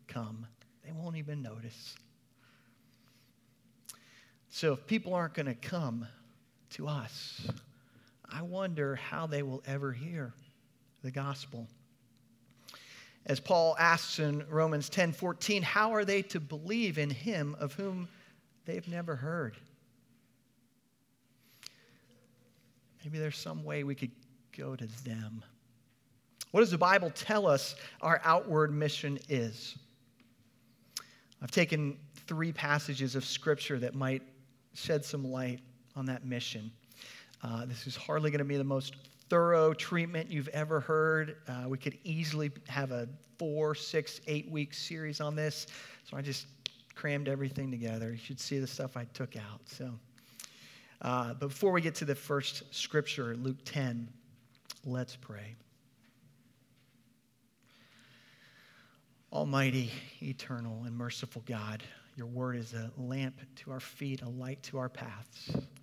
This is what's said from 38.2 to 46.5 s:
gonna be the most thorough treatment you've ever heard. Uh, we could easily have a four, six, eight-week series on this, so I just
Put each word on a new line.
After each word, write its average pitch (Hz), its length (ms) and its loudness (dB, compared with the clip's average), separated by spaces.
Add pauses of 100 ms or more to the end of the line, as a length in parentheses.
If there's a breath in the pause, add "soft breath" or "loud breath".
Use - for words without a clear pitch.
gonna 143 120 0
be 143 120 0
the 139 80 2
most 135 320 -2 (320)
thorough 170 440 8
treatment 165 580 0
you've 147 180 0
ever 151 300 2
heard. 156 600 4 (100)
Uh, 127 180 -6
we 131 120 0
could 139 260 -4
easily 156 460 0 (180)
have 135 220 -2
a 120 180 -2 (300)
four, 156 360 2
six, - 520 -2
eight-week 151 480 -2
series 156 480 -6
on 151 120 -2
this, 151 320 0 (380 loud breath)
so 139 140 -8
I 139 40 -4
just 139 240 -4 (480)